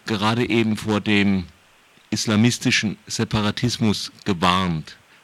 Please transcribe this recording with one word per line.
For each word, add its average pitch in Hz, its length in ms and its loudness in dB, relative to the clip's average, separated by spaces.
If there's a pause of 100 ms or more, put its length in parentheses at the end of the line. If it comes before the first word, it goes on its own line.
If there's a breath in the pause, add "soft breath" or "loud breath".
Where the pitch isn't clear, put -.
gerade 110 360 0
eben 110 340 0
vor 104 240 -2
dem 101 460 2 (640)
islamistischen 110 960 2
Separatismus 107 1040 -2 (140)
gewarnt. 90 720 0 (260 soft breath)